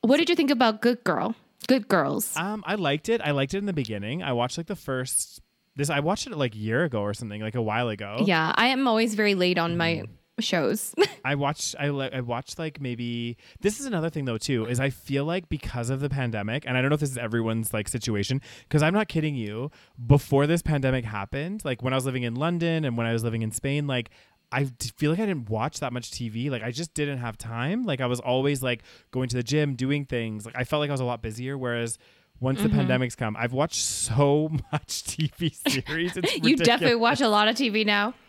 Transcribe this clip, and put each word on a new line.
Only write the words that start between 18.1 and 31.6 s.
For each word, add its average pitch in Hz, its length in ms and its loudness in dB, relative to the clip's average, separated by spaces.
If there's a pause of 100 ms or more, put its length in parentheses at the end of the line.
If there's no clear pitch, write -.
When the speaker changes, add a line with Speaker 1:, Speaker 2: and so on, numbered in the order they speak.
Speaker 2:
'cause 151 140 4
I'm 160 120 2
not 214 120 2
kidding 151 280 -2
you, 113 360 -6 (340)
before 139 420 6
this 165 140 4
pandemic 131 440 2
happened, 139 580 -6
like, 131 180 -4
when 127 120 0
I - 20 2
was 131 100 0
living 127 180 -2
in 117 120 -2
London 165 480 0
and 123 140 0
when 117 100 0
I 113 60 2
was 113 100 0
living 113 180 0
in 110 100 -2
Spain, 143 360 -2
like, 123 220 -2 (420)
I 131 140 0
d-, 120 320 -8
feel 147 140 2
like 170 80 0
I 220 60 0
didn't 147 240 -4
watch 110 300 -2
that 131 140 -4
much 123 180 -8
T 120 180 -6
V. 120 220 -4
Like, 120 100 -4
I 117 80 -4
just 151 240 -8
didn't 143 240 -2
have 117 220 -6
time. 135 460 -4
Like, 139 160 -2
I 131 40 0
was 123 140 0
always, 131 420 2
like, 123 220 -2 (260)
going 127 200 -2
to 117 60 -4
the 123 60 0
gym, 143 320 2
doing 135 320 0
things. 113 400 -4
Like, 113 100 -14
I 127 80 -2
felt 151 180 0
like 147 100 0
I - 20 0
was 135 80 0
a 127 40 0
lot 120 180 -4
busier. 123 340 -6
Whereas 120 400 -2 (420)